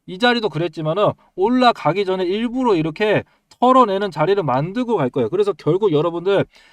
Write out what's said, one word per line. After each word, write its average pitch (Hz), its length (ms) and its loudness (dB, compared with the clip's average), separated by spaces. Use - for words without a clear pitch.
이 180 120 -12
자리도 240 300 0
그랬지만은, 160 600 -2
올라가기 208 720 0
전에 185 180 -2
일부러 226 500 -2
이렇게 160 500 0
털어내는 214 500 4
자리를 170 320 0
만들고 185 540 -2
갈 135 140 -2
거예요. 120 180 -2
그래서 196 240 0
결국 175 400 0
여러분들, 170 540 0